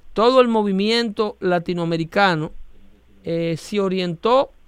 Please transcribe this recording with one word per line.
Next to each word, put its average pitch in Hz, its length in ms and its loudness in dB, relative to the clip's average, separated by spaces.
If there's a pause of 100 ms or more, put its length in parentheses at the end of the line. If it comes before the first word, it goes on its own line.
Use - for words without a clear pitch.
(120)
Todo 254 280 4
el 247 80 6
movimiento 214 920 0
latinoamericano, 170 1120 0 (760)
eh, 165 300 -2
se 202 220 -4
orientó 190 680 0 (180)